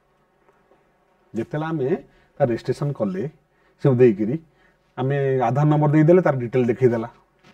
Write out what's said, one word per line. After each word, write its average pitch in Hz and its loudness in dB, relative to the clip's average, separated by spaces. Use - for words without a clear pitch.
ଯେତେବେଳେ 151 -8
ଆମେ 151 -6
ତା - 2
registration 127 -4
କଲେ - -6
ସବୁ 135 4
ଦେଇକିରି 113 2
ଆମେ 139 -4
aadhaar 127 0
number 151 2
ଦେଇଦେଲେ 156 4
ତାର 156 -2
detail 123 -2
ଦେଖେଇଦେଲା, 117 0